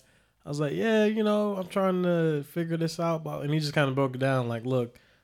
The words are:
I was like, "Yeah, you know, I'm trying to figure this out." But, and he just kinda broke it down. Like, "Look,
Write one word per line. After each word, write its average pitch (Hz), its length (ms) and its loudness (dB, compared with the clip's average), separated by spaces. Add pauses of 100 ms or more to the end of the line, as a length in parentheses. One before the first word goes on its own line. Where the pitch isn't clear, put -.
(460)
I 160 40 -8
was 147 100 -4
like, 147 140 -2
"Yeah, 214 320 2
you 214 180 0
know, 208 320 0
I'm 185 120 -6
trying 185 360 0
to 160 400 2
figure 165 340 -4
this 165 220 -2
out." 165 240 -2
But, 147 200 -8
and 143 100 -2
he 160 60 2
just 147 140 -2
kinda 143 200 4
broke 135 220 0
it 123 40 -6
down. 131 300 2
Like, 117 160 -4
"Look, 127 320 0 (260)